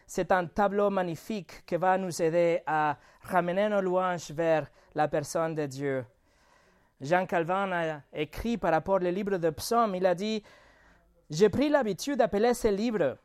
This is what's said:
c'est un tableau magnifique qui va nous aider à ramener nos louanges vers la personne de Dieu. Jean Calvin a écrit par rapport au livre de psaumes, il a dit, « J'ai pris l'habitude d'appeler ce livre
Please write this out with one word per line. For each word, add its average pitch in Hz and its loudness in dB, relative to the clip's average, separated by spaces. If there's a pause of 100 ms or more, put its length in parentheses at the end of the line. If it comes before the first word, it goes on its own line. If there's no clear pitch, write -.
c'est - -2
un 185 2
tableau 202 2
magnifique 180 -6
qui - -4
va 185 2
nous 185 -4
aider 170 2
à 151 0 (260)
ramener 185 0
nos 208 0
louanges 180 0
vers 156 0 (240)
la 151 0
personne 160 -2
de 151 -2
Dieu. 135 -4 (960)
Jean 175 0
Calvin 185 0
a 160 -4 (100)
écrit 208 -4
par 180 0
rapport 160 2
au 190 4
livre 185 -2
de 165 0
psaumes, 226 0
il 185 2
a 180 4
dit, « 214 -4 (840)
J'ai 175 6
pris 277 0
l'habitude 269 0
d'appeler 226 2
ce 233 0
livre 196 0